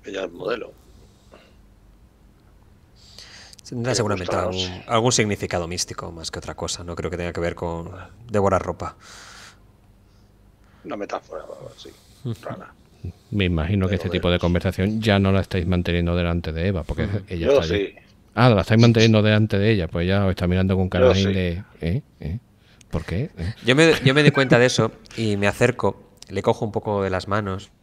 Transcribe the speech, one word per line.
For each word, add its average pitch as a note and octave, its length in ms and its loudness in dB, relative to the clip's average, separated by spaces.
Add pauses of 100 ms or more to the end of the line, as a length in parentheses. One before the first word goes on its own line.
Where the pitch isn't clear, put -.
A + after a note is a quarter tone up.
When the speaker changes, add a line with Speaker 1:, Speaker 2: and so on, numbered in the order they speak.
Speaker 1:
Ella F#2+ 220 -8
es E2+ 60 -12
modelo. F#2+ 400 -8 (3000)
Speaker 2:
Tendrá B2 240 -4
Speaker 1:
Que - 20 0
Speaker 2:
seguramente G#2 300 -2 (100)
Speaker 1:
gusta, F#2 60 0
no F#2 80 -2
Speaker 2:
algún, F#2 160 -4
Speaker 1:
sé. F#2 220 -12
Speaker 2:
algún A#2+ 260 2
significado G2 560 -2
místico F2 420 -8
más E2 180 -14
que F2 100 -10
otra D#2+ 140 -12
cosa. E2+ 300 -8
No E2+ 120 -10
creo D#2+ 140 -6
que E2+ 80 -6
tenga F2 140 -6
que E2+ 80 -8
ver E2+ 160 -2
con E2+ 340 -8 (400)
devorar G2 320 2
ropa. F2 360 -8 (1900)
Speaker 1:
Una C3 140 -10
metáfora, - 480 -10 (320)
sí, - 120 -20 (360)
Speaker 2:
Ujú. A2+ 180 -6
Speaker 1:
rara. - 300 -14 (580)
Speaker 3:
Me G2+ 140 0
imagino F2 420 0
que F#2 40 0
Speaker 1:
Pero F#2+ 40 0
Speaker 3:
este F#2+ 140 -4
Speaker 1:
bueno. F2 100 -2
Speaker 3:
tipo F2+ 120 0
de F2 80 2
conversación F#2 600 0
ya G#2 160 4
no G2 140 4
la F#2+ 80 4
estáis F2 260 -2
manteniendo F2 480 0
delante E2+ 380 -2
de E2 160 -2
Eva, F2+ 160 -2
porque D2+ 220 -4
Speaker 2:
Ujú. G2+ 120 -4 (120)
Speaker 3:
ella E2+ 180 -2
Speaker 1:
Yo C#3 140 4
Speaker 3:
está E2 120 -2
allí. G2+ 140 -2
Speaker 1:
sí. - 80 -14 (400)
Speaker 3:
Ah, B2 140 6
la G2+ 120 6
estáis A2+ 200 4
manteniendo A2+ 400 6
delante G#2+ 380 2
de G#2+ 120 4
ella, F#2 160 0
pues E2+ 200 -2
ya G2 180 2
os F#2+ 60 2
está F#2 160 -2
mirando F#2 280 2
con F#2 140 0
cara F#2 160 2
Speaker 1:
Yo B2 80 6
Speaker 3:
ahí G2 100 2
Speaker 1:
sí. G2 100 0
Speaker 3:
de, F#2 300 -2 (180)
¿eh? F#2+ 200 -2 (180)
¿eh? E2+ 200 -8 (500)
¿Por D#2+ 160 -6
qué? G#2+ 320 -4
¿Eh? F2 160 -6 (100)
Speaker 2:
Yo B2 120 4
me, D#3+ 180 6 (100)
yo C3 100 4
me D3 100 4
doy C#3+ 80 8
cuenta B2+ 280 4
de B2 60 6
eso A#2 260 2 (240)
y G#2+ 220 0
me G2+ 100 0
acerco, A#2 540 0 (280)
le G2 120 -4
cojo A#2 240 0
un G#2 60 -8
poco G2+ 320 -2
de F#2+ 80 -2
las F#2 160 -4
manos G2+ 440 -4 (120)